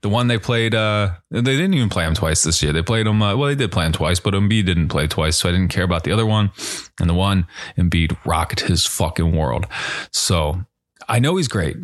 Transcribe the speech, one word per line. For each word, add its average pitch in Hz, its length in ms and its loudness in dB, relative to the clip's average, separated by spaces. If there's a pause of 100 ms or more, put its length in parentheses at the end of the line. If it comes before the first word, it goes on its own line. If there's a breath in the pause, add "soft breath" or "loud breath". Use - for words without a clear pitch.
The 104 80 -2
one 120 180 2
they 120 120 2
played, 113 360 0
uh, 107 360 2 (180)
they 117 120 -2
didn't 143 340 2
even 123 120 2
play 90 160 -2
him 80 120 0
twice 80 280 0
this 82 180 0
year. 73 120 0
They 80 80 0
played 113 260 0
him, 107 140 2
uh, 101 160 2
well, 143 100 0
they 143 80 0
did 120 160 -2
play 82 140 0
him 82 80 0
twice, 78 260 0
but 98 140 -2
Embiid 101 320 2
didn't 85 240 2
play 76 180 0
twice, 78 300 0
so - 100 0
I 87 40 2
didn't 90 180 2
care 90 140 0
about 87 200 0
the - 80 -2
other 110 140 2
one. 107 260 2 (480 loud breath)
And 85 100 2
the 85 40 2
one, 95 340 2 (300 loud breath)
Embiid 85 480 2
rocked 82 360 -2
his 85 240 0
fucking 82 480 0
world. 73 320 -2 (460 loud breath)
So 85 540 -2 (420)
I 120 120 0
know 151 180 2
he's 165 100 0
great. 87 360 -2